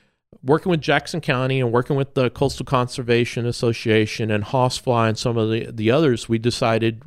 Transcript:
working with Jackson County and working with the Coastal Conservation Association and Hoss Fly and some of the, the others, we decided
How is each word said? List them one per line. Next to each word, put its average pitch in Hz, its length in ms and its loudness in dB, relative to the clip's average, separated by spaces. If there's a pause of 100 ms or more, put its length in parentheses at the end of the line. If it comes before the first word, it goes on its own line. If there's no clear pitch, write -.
(440)
working 156 260 2
with 165 100 2
Jackson 151 400 -2
County 131 400 0
and 117 120 0
working 123 240 0
with 135 180 -2
the 127 160 2
Coastal 135 360 -2
Conservation 120 800 0
Association 110 840 0
and 104 140 -2
Hoss 127 340 0
Fly 117 300 0
and 110 100 -2
some 120 180 -2
of 110 140 0
the, 113 220 -4
the 110 180 0
others, 135 380 2
we 113 100 2
decided 113 680 0